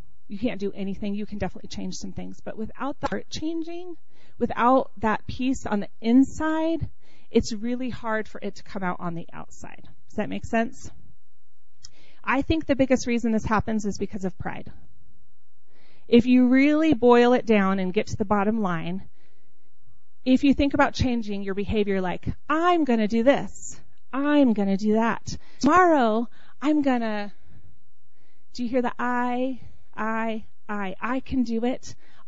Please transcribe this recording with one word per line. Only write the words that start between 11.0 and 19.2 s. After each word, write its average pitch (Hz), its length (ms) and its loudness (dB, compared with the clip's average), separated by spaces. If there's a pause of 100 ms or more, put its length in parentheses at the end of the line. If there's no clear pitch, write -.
I 254 180 2
think 320 240 2
the 269 100 2
biggest 254 300 2
reason 240 240 2
this 220 140 2
happens 214 420 0
is 196 100 -2
because 196 280 -4
of 185 120 -2
pride. - 340 -4 (1400)
If 240 180 8
you 254 220 8
really 294 460 6
boil 240 400 8
it 240 120 2
down 196 320 4
and 185 140 0
get 214 160 0
to - 80 -4
the 220 80 -2
bottom 208 360 2
line, 175 480 -2 (1160)